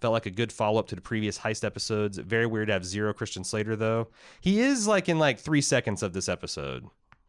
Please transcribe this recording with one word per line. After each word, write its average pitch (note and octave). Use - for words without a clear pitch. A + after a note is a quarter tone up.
Felt A2+
like A2+
a G2+
good G#2+
follow-up G#2+
to G#2
the F2+
previous G#2+
heist A2+
episodes. G#2
Very A#2
weird A2
to G#2+
have F#2
zero G#2
Christian G2
Slater, A2
though. A2+
He G3+
is, B3+
like, G3+
in, E3
like, C#3+
three D3
seconds A#2
of F#2
this F#2+
episode. C#2